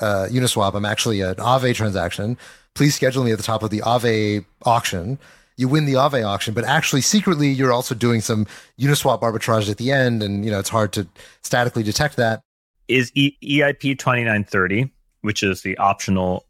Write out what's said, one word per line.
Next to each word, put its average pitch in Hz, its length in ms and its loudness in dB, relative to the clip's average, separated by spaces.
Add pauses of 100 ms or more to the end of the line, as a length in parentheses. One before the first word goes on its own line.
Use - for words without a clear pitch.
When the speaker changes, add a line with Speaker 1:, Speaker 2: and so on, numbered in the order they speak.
Speaker 1:
uh, 101 300 0
Uniswap. 113 440 0
I'm 101 100 -4
actually 104 380 -2
an 92 140 -4
Aave 123 380 2
transaction. 101 600 -4 (380)
Please 143 200 2
schedule 131 300 0
me 117 80 2
at 107 60 -2
the 107 60 -8
top 110 180 -2
of 107 80 -2
the 107 80 -2
Aave 110 680 0 (220)
auction." 117 520 0 (380)
You 127 120 0
win 151 180 2
the 139 60 0
Aave 131 340 2
auction, 101 260 -4
but 113 120 -2
actually 143 360 2
secretly 170 480 2
you're 131 240 2
also 127 220 -2
doing 117 260 2
some 107 240 0 (340)
Uniswap 139 420 2
arbitrage 110 500 0
at 101 60 -4
the 123 160 -2
end, 123 280 2
and, 101 240 -2
you 113 60 -2
know, 101 80 0
it's 98 100 -4
hard 107 260 0
to 101 120 -4 (360)
statically 120 420 0
detect 143 320 -2
that. 113 260 0 (460)
Speaker 2:
Is 123 260 0
E-, 143 260 2
E 143 220 0
I 143 100 2
P 139 220 -2
twenty-nine 120 480 0
thirty, 98 500 0 (280)
which 104 240 -4
is 95 180 0
the 95 160 -6
optional 92 720 0